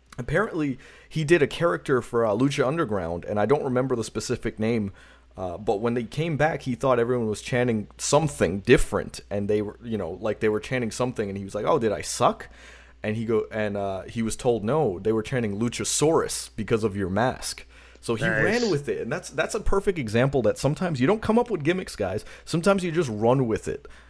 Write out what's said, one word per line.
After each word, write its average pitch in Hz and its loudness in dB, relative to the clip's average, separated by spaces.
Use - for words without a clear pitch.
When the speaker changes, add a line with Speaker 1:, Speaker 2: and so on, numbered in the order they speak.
Speaker 1:
Apparently, 147 -2
he 160 -2
did 156 6
a 139 6
character 165 0
for, 117 0
uh, 107 4
Lucha 135 2
Underground, 101 -2
and 104 0
I 107 4
don't 139 2
remember 131 0
the 113 -2
specific - -4
name, 107 0
uh, 90 -8
but 104 -2
when 117 0
they 123 -2
came 156 -4
back, 151 0
he 127 -2
thought 127 2
everyone 117 0
was 104 -2
chanting 120 0
something 127 2
different, - 4
and 101 -2
they 107 2
were, 104 -8
you 113 -6
know, 90 -4
like, 107 -4
they 110 4
were 107 0
chanting 123 -4
something, 123 -4
and 98 -6
he 101 -6
was 95 -10
like, 107 -4
"Oh, 160 4
did 110 2
I 82 -4
suck?" - 0
And 107 -4
he 113 -4
go, 110 2
and, 107 -2
uh, 98 -4
he 113 -8
was 110 -2
told, 117 0
"No, 117 0
they 107 0
were 110 0
chanting 110 -4
Luchasaurus 120 0
because 110 0
of 101 -2
your 98 -2
mask." 104 -2
So 117 -2
he 110 -2
Speaker 2:
Nice. 110 2
Speaker 1:
ran 226 2
with 143 -2
it, - -4
and 104 -6
that's, 170 -6
that's - -2
a 220 -4
perfect 196 2
example 127 2
that 104 2
sometimes 151 0
you 127 4
don't 220 2
come 220 2
up 240 0
with 170 -2
gimmicks, 175 -2
guys. 98 -4
Sometimes 185 2
you 180 -2
just 156 0
run 117 2
with 107 -2
it, - -8